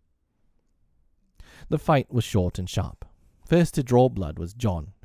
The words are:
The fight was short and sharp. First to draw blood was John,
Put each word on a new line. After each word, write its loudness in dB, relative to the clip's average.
The -2
fight 2
was 0
short 0
and -6
sharp. -6
First 2
to 0
draw 4
blood -6
was -8
John, -4